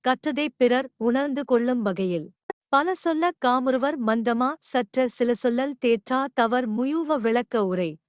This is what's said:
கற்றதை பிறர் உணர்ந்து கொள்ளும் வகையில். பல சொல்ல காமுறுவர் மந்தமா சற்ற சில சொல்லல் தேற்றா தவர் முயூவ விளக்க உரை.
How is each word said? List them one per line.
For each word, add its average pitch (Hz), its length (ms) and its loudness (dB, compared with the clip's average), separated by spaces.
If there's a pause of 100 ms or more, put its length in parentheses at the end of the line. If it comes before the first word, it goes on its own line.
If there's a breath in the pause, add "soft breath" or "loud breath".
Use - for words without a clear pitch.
கற்றதை 277 520 0
பிறர் 254 300 2 (100)
உணர்ந்து 262 480 0
கொள்ளும் 247 380 2
வகையில். 185 500 -2 (360)
பல 311 260 2
சொல்ல 330 360 0 (160)
காமுறுவர் 262 500 0 (100)
மந்தமா 233 540 0
சற்ற 254 480 -2
சில 240 240 -2 (100)
சொல்லல் 254 380 0
தேற்றா 254 440 0 (100)
தவர் 247 360 2
முயூவ 285 460 0
விளக்க 226 500 0
உரை. 180 320 -2 (100)